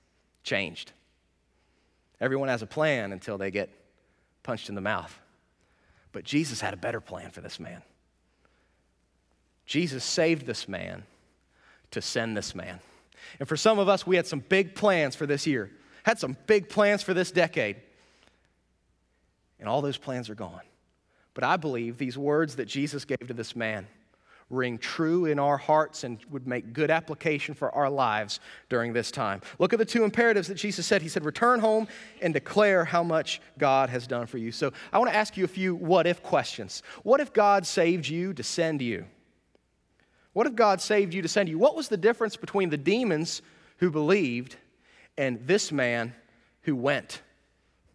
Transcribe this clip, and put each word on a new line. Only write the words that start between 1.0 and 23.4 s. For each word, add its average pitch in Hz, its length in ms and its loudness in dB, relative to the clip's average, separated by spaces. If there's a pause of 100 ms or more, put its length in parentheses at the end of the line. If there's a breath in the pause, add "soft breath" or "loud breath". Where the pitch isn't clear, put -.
Everyone 135 280 -2
has 120 120 -2
a 110 60 -10
plan 131 460 -2
until 98 260 -8
they 98 120 -4
get 95 200 -4 (720)
punched 117 260 -8
in 104 60 -10
the 98 80 -8
mouth. 98 360 -6 (960)
But 98 120 -12
Jesus 143 360 -4
had 98 140 -4
a - 20 -10
better 113 240 -6
plan 90 300 -14
for 87 100 -20
this - 180 -16
man. 87 220 -16 (1900)
Jesus 139 360 -2
saved 160 440 0
this 117 200 -8
man 92 380 -10 (880 soft breath)
to 110 100 -6
send 113 340 -4
this 98 200 -6
man. 92 240 -12 (580 loud breath)
And 139 100 -8
for 156 80 -2
some 214 220 4
of 196 100 4
us, 190 160 2
we 180 120 2
had 170 100 0
some 143 140 -6
big 190 340 0
plans 170 400 2
for 151 120 -4
this 139 200 -2
year, 120 240 -2 (320 loud breath)
had 220 160 2
some - 180 -6 (120)
big 214 200 4
plans 208 360 2
for 185 100 0
this 180 160 0
decade. 147 460 0 (1800 soft breath)
And 104 80 -8
all 127 120 0
those 143 180 -2
plans 127 300 -8
are 107 60 -12
gone. 101 280 -12 (720)
But 123 100 -4
I 160 120 2
believe 120 420 -4
these 127 200 -6
words 147 380 0
that 127 80 -4
Jesus 139 400 -4
gave 123 240 -6
to 120 60 -8
this 117 200 -10